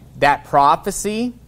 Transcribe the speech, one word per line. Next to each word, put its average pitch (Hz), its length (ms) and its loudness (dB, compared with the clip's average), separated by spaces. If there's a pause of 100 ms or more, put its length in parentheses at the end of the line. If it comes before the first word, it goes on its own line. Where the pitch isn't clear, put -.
(180)
that 139 260 0
prophecy 202 880 -2 (140)